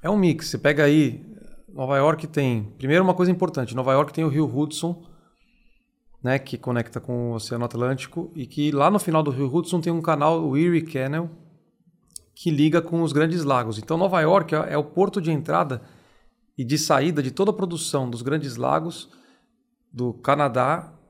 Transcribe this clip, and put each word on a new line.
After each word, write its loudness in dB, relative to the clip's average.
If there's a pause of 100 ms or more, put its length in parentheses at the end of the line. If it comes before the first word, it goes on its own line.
É -4
um 2
mix. 2
Você -6
pega 2
aí, 4 (480)
Nova -2
York 2
tem, -2
primeiro 2
uma 4
coisa 2
importante: -2
Nova 0
York 2
tem -2
o 2
rio 2
Hudson, -4 (1200)
né, 0
que -8
conecta -4
com -6
o -4
Oceano -6
Atlântico, -4
e -8
que -2
lá 4
no 2
final 2
do 0
rio -2
Hudson 0
tem -2
um -2
canal, 2
o 0
Erie 4
Canal, -4 (1040)
que -2
liga 4
com -2
os 0
Grandes 2
Lagos. 0
Então -4
Nova 2
York 4
é, -2
é 0
o 0
porto 0
de -2
entrada -2 (760)
e -4
de 0
saída 2
de -2
toda 0
a 0
produção -4
dos -8
Grandes -4
Lagos, -2 (800)
do -6
Canadá 0 (160)